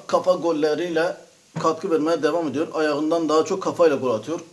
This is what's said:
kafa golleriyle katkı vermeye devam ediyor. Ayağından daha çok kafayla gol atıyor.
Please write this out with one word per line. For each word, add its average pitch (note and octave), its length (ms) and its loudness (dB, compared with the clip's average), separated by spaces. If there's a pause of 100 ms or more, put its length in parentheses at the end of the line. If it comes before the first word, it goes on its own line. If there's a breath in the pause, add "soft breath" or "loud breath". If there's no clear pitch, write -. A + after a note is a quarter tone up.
kafa F3+ 260 2
golleriyle D#3+ 840 0 (440)
katkı D#3+ 300 -2
vermeye D#3 320 2
devam D#3 260 0
ediyor. C#3+ 260 -4
Ayağından D#3 540 0
daha D#3 160 4
çok F#3 180 -4
kafayla D#3+ 340 2
gol B2 180 -2
atıyor. D3+ 260 -6 (120)